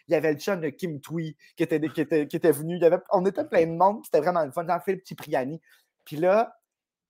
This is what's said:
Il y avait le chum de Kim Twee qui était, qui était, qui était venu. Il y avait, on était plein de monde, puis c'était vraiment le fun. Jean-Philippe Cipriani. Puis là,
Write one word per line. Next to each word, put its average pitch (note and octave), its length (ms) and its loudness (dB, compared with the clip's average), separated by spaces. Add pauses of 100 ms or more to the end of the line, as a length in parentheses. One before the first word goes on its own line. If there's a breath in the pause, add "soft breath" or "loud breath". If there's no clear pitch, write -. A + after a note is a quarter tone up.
Il E3 40 -6
y - 40 4
avait D3+ 160 2
le C#3+ 60 -6
chum F#3+ 220 -4
de D#3 100 -4
Kim D3+ 300 -8
Twee D#3+ 360 -8 (200 soft breath)
qui E3+ 60 -4
était, D#3+ 160 0 (120)
qui - 100 -4
était, D3 260 0
qui E3 100 -6
était D#3+ 160 4
venu. D#3+ 240 -6
Il E3 60 -4
y E3+ 40 8
avait, E3+ 120 4 (140)
on F#3 140 4
était G3 180 -2
plein F3+ 220 2
de E3 60 -4
monde, F#3+ 280 2
puis - 60 -18
c'était D#3 140 2
vraiment E3 240 0
le C3+ 60 -6
fun. E3+ 160 -6
Jean-Philippe F#3 400 -4
Cipriani. D3+ 540 -6 (460 soft breath)
Puis D3+ 100 -12
là, G3+ 400 2 (540)